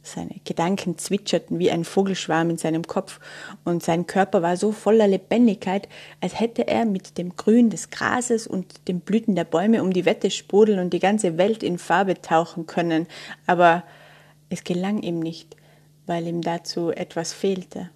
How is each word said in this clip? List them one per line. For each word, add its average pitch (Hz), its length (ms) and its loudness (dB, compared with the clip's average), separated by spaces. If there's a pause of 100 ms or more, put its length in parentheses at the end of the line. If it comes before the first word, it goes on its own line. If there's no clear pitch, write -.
Seine - 380 -12
Gedanken 175 540 -2
zwitscherten - 600 -2
wie 175 120 2
ein 165 140 -2
Vogelschwarm 175 640 0
in 165 80 -2
seinem 160 280 -2
Kopf - 340 -6 (440)
und 170 180 -2
sein 170 240 0
Körper 196 360 2
war 175 160 0
so 214 120 0
voller 214 380 4
Lebendigkeit, 196 800 0 (320)
als - 180 -4
hätte 233 300 -2
er 233 160 0
mit 190 320 -4
dem 175 200 -8
Grün 226 340 6
des - 180 -10
Grases - 580 -2
und - 400 -8
den 180 140 -4
Blüten 220 340 0
der 170 100 0
Bäume 196 380 2
um 185 120 0
die 175 100 0
Wette - 260 2
sprudeln 208 480 4
und 180 140 -2
die 175 60 0
ganze 185 400 2
Welt 214 240 2
in 170 160 -2
Farbe 180 420 0
tauchen 165 460 0
können. 170 400 0 (400)
Aber 175 360 6 (680)
es 180 120 -6
gelang 190 380 -4
ihm 170 200 -4
nicht, 165 360 -10 (500)
weil 170 200 -4
ihm 170 160 -4
dazu 170 480 -4
etwas - 420 -8
fehlte. 185 640 -6